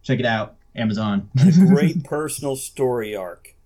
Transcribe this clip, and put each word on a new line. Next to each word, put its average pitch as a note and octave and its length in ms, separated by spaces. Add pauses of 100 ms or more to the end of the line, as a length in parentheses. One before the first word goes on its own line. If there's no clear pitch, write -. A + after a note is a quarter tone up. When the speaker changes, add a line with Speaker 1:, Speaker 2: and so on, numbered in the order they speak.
Speaker 1:
Check B2+ 180
it A#2+ 60
out, A2 300 (200)
Amazon. G#2 640
Speaker 2:
And C#3+ 120
a F3+ 160
Speaker 1:
<laughs> F#3 100
Speaker 2:
great E3 280
personal C#3+ 520
story B2 600
arc F2+ 380 (120)